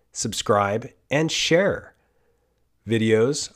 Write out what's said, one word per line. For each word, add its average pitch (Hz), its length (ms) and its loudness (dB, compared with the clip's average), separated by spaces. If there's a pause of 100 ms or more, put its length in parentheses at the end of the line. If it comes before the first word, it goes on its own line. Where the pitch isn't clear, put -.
(120)
subscribe, 104 760 -2 (220)
and 156 220 0
share - 640 -2 (880)
videos 110 680 2